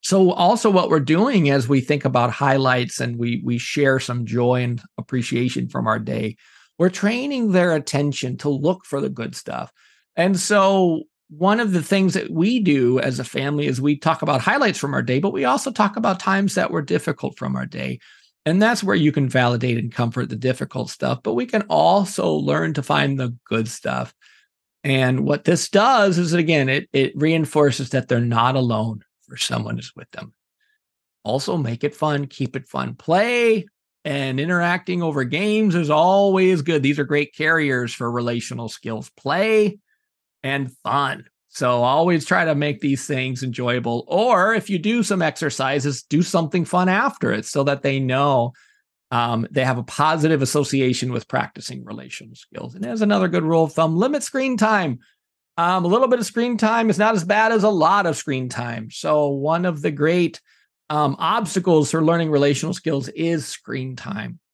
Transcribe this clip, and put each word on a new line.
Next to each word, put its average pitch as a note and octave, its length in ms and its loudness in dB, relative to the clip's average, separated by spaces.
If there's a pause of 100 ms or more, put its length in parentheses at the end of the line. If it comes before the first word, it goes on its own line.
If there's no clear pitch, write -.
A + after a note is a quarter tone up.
So F#3 300 4
also A3 380 4
what F#3+ 220 4
we're D#3+ 80 4
doing E3 500 2
as C#3 180 2
we C#3 140 4
think C#3+ 240 -2
about B2 240 2
highlights C3 720 0
and A#2+ 160 -4
we, A#2+ 260 -4
we A#2+ 140 -2
share C3+ 420 2
some A#2+ 280 -6
joy A#2+ 340 2
and A#2+ 180 -4 (200)
appreciation B2 680 -2
from B2 200 -4
our A2 100 0
day, A2 400 -6 (400)
we're F3+ 120 2
training A#3+ 640 -2
their F3+ 220 4
attention C#3+ 640 -2
to C#3+ 120 -4
look D3 360 -2
for C#3 160 -4
the C#3+ 80 -4
good B2 260 -10
stuff. - 380 -10 (420)
And F3+ 240 2
so F#3+ 640 2 (260)
one F#3 300 2
of G#3+ 140 0
the E3 100 2
things F#3+ 300 2
that - 160 -2
we G3 300 2
do C3 400 4
as B2+ 200 -2
a C3 40 -6
family C#3+ 420 -4
is C3 160 -2
we C#3+ 160 2
talk D#3+ 240 0
about C#3+ 200 0
highlights A#3+ 360 0
from C#3+ 160 -6
our C3 80 -2
day, B2+ 180 0
but F#3+ 140 -2
we - 120 -2
also B3+ 260 -2
talk G#3 260 0
about G3+ 220 -2
times G3 360 0
that - 160 0
were E3 120 -2
difficult D#3 540 -4
from C2 180 -6
our C2 100 -6
day. C2 340 -8 (460)
And F3 160 2
that's A3+ 220 2
where G3 120 0
you D3+ 160 4
can C#3+ 160 0
validate B2 500 0
and B2 140 -6
comfort B2 380 -4
the A#2 80 -6
difficult B2+ 520 -4
stuff, C3 320 -4
but - 120 -4
we B3 120 -2
can A3+ 180 -2
also E3+ 680 2
learn D3+ 440 0
to C#3 80 -4
find C#3+ 360 0
the B2 160 -4 (100)
good A2+ 220 -2
stuff. - 460 -6 (680)
And C3 420 0
what D3 180 0
this - 240 2
does G3+ 500 4
is, E3+ 160 0
again, D#3 360 2
it, C#3 240 -2
it C3+ 220 2
reinforces D3 720 2
that C3 180 -2
they're A#2+ 140 0
not A#2+ 340 2
alone, A2+ 460 -2 (260)
for B2+ 100 -18
someone A#2 420 -6
is - 160 -16
with - 160 -18
them. - 220 -18 (880)
Also, C#3+ 340 -2
make A#2 260 -4
it D3 120 -4
fun, D3 320 -2
keep C3 280 -8
it C3+ 120 -10
fun. B2+ 280 -8
Play A3+ 720 0 (400)
and C#3 340 -4
interacting F3 640 0
over D3 220 -2
games G3+ 500 0
is E3 140 0
always F#3 720 4
good. D3+ 200 0
These C#3 180 2
are C#3+ 40 0
great D3 320 -2
carriers D3 580 0
for A#2 160 -4
relational A#2+ 600 -4
skills. A2+ 480 -10
Play G#3 640 0 (640)
and C3+ 340 -4
fun. C3+ 480 -2 (240)
So B2 340 0
always D#3+ 400 2
try F3+ 220 2
to D#3 100 0
make D3 260 -2
these C#3 260 -2
things C3 340 -4
enjoyable. A#2+ 680 -4
Or G#3 460 2
if G#3+ 160 -2
you G3 80 -2
do A3 240 0
some F#3 200 0
exercises, C#3 800 -2
do D3+ 180 2
something E3+ 440 0
fun F3+ 220 0
after G3 440 0
it A2 140 -4
so C#3+ 180 -2
that C#3 180 0
they C3+ 180 0
know, C3 540 0 (560)
um, A#2 400 -2
they C3+ 160 0
have B2+ 140 0
a A#2+ 40 -8
positive D#3 580 2
association C3 720 0
with A#2 160 -8
practicing B2+ 560 -6
relational A#2 520 -16
skills. - 400 -14
And G3 100 -8
as A#3 160 -4
another G3+ 260 2
good E3+ 160 0
rule D#3+ 200 4
of D3+ 100 -2
thumb, D#3+ 240 2
limit C4+ 240 0
screen C4 340 -2
time. G3+ 440 0 (580)
Um, F3+ 260 2
a E3+ 40 0
little A#3 200 4
bit B3 120 2
of A3 80 -4
screen A#3 300 -2
time A3+ 340 2
is D#3+ 80 0
not A3 160 2
as E3+ 80 0
bad G#3+ 280 2
as G#3+ 120 2
a G#3+ 60 6
lot F#3 360 4
of D#3 100 0
screen C3 320 -4
time. A#2 440 -8
So D3+ 380 0
one D3+ 360 0
of D#3 160 -2
the E3+ 80 0
great, D#3+ 500 0 (520)
um, D3 260 0
obstacles F3 720 0
for D#3+ 140 0
learning E3 260 2
relational C#3+ 440 0
skills C#3+ 360 -4
is E3 380 -4
screen C3 480 -10
time. A#2 440 -12 (140)